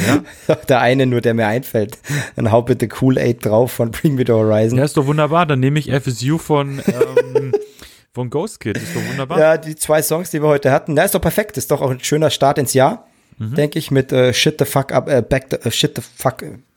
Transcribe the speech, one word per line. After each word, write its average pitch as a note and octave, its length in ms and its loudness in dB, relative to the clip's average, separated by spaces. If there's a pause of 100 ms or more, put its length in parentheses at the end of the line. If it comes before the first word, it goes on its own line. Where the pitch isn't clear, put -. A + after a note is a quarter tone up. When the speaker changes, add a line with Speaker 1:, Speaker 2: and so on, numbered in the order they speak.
(480)
Speaker 1:
Ja. D3+ 80 2
Speaker 2:
<laughs> - 140 -4
Der B2 120 4
eine B2+ 240 2
nur, A#2+ 160 0
der A#2 120 2
mir A2+ 140 0
einfällt. A2 500 -4 (380)
Dann A#2 160 0
hau A#2+ 100 6
bitte A#2+ 260 0
Kool-Aid B2+ 580 0
drauf A2+ 260 2
von A#2 200 -2
Bring C#3+ 240 0
Me B2+ 100 0
The A#2+ 80 2
Horizon. A2 440 2
Speaker 1:
Ja, C#3 80 2
ist D3+ 120 -4
doch C#3 80 2
wunderbar. D3+ 400 0
Dann C#3+ 140 0
nehme C#3 200 2
ich C#3+ 120 -4
F C3 160 -2
S A2+ 160 -4
U D3+ 140 0
von, C#3 500 -2
ähm, C3 640 0 (300)
Speaker 2:
<laughs> - 300 -20
Speaker 1:
von B2 160 -8
Ghost D#3+ 300 -6
Kid. G#2+ 180 -4
Ist - 180 -8
doch A2+ 140 -4
wunderbar. C3+ 300 -4
Speaker 2:
Ja, D#3+ 180 6
die D#3 180 -10
zwei D#3 260 0
Songs, F3+ 300 -4
die D3+ 100 -4
wir D3+ 80 2
heute C#3 220 2
hatten. D3+ 260 0
Ja, E3 60 4
ist G3 120 0
doch F3 60 0
perfekt. - 360 -2
Ist - 140 -8
doch C#3+ 100 2
auch C3+ 100 0
ein B2+ 120 -6
schöner D3+ 260 2
Start C#3 280 0
ins C3 160 0
Jahr, C3+ 340 2 (300)
Speaker 1:
Mhm. A2+ 180 -6
Speaker 2:
denke D3 240 0
ich, - 120 -8
mit, C3 220 0
äh, B2+ 200 4
Shit D3+ 260 0
the - 60 2
Fuck - 280 -2
Up, C3 160 0
äh, B2+ 120 2
Back - 300 -2
the, - 60 -2
äh, A2+ 140 -6
Shit - 260 -2
the B2 40 -6
Fuck, - 400 -6
äh, - 160 -14 (200)